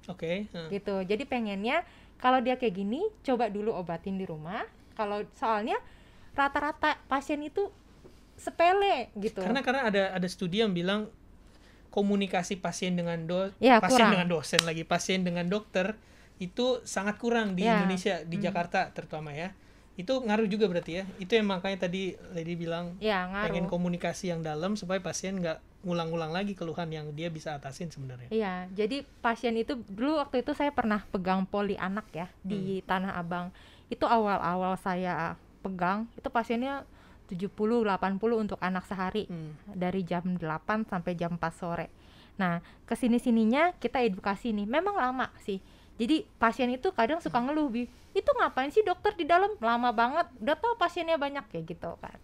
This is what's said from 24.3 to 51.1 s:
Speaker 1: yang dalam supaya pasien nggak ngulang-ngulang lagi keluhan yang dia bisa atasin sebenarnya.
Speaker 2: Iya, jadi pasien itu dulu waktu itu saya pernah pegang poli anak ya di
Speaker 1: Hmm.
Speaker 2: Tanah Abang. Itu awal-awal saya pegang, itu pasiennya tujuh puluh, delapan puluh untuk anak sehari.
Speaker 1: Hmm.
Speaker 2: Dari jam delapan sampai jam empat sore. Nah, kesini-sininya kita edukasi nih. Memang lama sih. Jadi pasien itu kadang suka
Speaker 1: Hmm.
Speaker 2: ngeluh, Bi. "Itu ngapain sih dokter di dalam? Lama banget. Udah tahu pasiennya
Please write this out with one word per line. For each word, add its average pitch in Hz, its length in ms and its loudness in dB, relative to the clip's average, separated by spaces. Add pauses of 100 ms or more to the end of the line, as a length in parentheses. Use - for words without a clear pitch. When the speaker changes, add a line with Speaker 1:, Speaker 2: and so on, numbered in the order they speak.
Speaker 1:
yang 165 80 -4
dalam 160 400 -4
supaya 185 240 -4
pasien 185 320 -6
nggak 170 240 -2 (200)
ngulang-ngulang 165 520 -2
lagi 196 240 -2
keluhan 170 320 -6
yang 156 240 -8
dia 156 160 -6
bisa 156 240 -6
atasin 143 400 -8
sebenarnya. 127 400 -12
Speaker 2:
Iya, 185 400 -2
jadi 269 320 -2 (160)
pasien 233 360 0
itu 226 200 -2 (100)
dulu 233 300 0
waktu 277 240 0
itu 285 160 -2
saya 285 160 0
pernah 214 340 0
pegang 190 380 0
poli 202 320 -2
anak 196 360 -6
ya 170 280 -8
di 190 400 -4
Speaker 1:
Hmm. - 80 -14
Speaker 2:
Tanah 190 260 0
Abang. 175 380 -4 (380)
Itu 262 180 0
awal-awal 190 720 2
saya 180 560 -2 (240)
pegang, 190 560 -2
itu - 120 -8
pasiennya 262 600 -2 (400)
tujuh 190 220 -6
puluh, 226 340 2
delapan 190 320 0
puluh 226 240 2
untuk 208 180 -2
anak 185 300 -2
sehari. 190 400 -2
Speaker 1:
Hmm. 160 240 -10 (160)
Speaker 2:
Dari 185 340 -2
jam 170 300 -2
delapan 175 560 -2
sampai 180 260 -4
jam 170 220 -2
empat 165 180 -4
sore. 170 380 -6 (440)
Nah, 175 280 0 (220)
kesini-sininya 233 920 4
kita 254 220 -2
edukasi 214 520 0
nih. 208 120 -2
Memang 330 320 0
lama 254 320 0 (120)
sih. 190 200 -6 (360)
Jadi 233 280 2 (140)
pasien 240 340 2
itu 254 200 -2
kadang 247 280 2
suka 285 160 -4
Speaker 1:
Hmm. 247 160 0
Speaker 2:
ngeluh, 302 180 0
Bi. 240 140 -4 (260)
"Itu 403 240 2
ngapain 294 360 2
sih 427 120 4
dokter 403 320 2
di 349 100 -4
dalam? 349 360 6
Lama 240 320 2
banget. 254 480 2
Udah 269 160 2
tahu 466 200 0
pasiennya 339 400 0